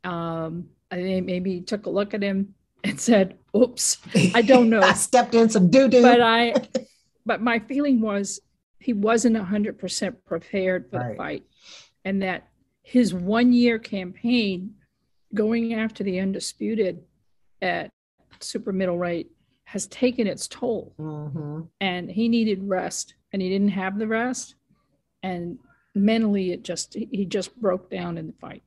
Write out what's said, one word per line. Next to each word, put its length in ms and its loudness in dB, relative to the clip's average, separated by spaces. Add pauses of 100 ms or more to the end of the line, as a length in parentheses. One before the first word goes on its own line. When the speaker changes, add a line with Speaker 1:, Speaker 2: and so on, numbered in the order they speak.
Speaker 1:
Um, 600 -6 (260)
I 60 -8
think 280 -2
maybe 280 -4
he 80 -6
took 240 -8
a 40 -6
look 240 -2
at 80 -4
him 320 -2 (300)
and 160 -4
said, 380 4 (180)
"Oops, 420 2 (380)
I 60 6
don't 280 8
Speaker 2:
<laughs> 40 4
Speaker 1:
know." 80 4
Speaker 2:
"I 120 6
stepped 420 2
in 140 6
some 200 6
doo-doo." 320 8
Speaker 1:
But 200 8
I, 340 4 (360)
Speaker 2:
<laughs> 340 -20
Speaker 1:
but 160 -2
my 180 0
feeling 420 0
was 400 -4 (380)
he 120 -4
wasn't 460 2
a 60 -4
hundred 360 -2
percent 460 -8
prepared 640 -4
for 100 -6
the 60 -4
Speaker 2:
Right. 120 -8
Speaker 1:
fight, 260 -10 (600)
and 200 -2
that 240 -6 (360)
his 300 2
one-year 680 2
campaign 960 -4 (580)
going 420 -2
after 280 -4
the 160 -2
Undisputed 800 -4 (600)
at 280 -4 (520)
super 320 -8
middleweight 560 -4 (360)
has 220 -10
taken 400 -2
its 200 -8
toll. 520 -8
Speaker 2:
Mm-hmm. 600 -10 (180)
Speaker 1:
And 300 -4
he 180 -2
needed 400 0
rest, 460 -6 (180)
and 100 -4
he 80 -2
didn't 200 0
have 300 -4
the 80 -4
rest. 480 -4 (680)
And 380 -8 (340)
mentally, 580 2
it 120 -8
just, 320 -10
he, 160 -8
he 140 -2
just 360 -6
broke 300 -2
down 260 -8
in 80 -10
the 160 -14
fight. 240 -18